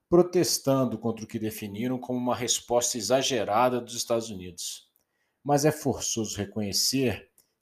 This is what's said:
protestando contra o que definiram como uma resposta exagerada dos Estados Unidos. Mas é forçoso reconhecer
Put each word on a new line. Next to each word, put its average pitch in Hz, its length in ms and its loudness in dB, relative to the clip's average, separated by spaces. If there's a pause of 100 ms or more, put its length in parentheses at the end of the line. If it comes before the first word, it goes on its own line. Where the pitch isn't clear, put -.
protestando 135 880 4
contra 110 260 -4
o - 40 -12
que 117 100 -6
definiram 107 580 -4
como 127 220 -6
uma 123 160 0
resposta 120 640 0
exagerada 120 840 2
dos 117 140 -10
Estados 117 340 -2
Unidos. 90 640 -12 (520)
Mas 143 220 2
é 151 60 4
forçoso - 680 -4
reconhecer 104 960 -2 (320)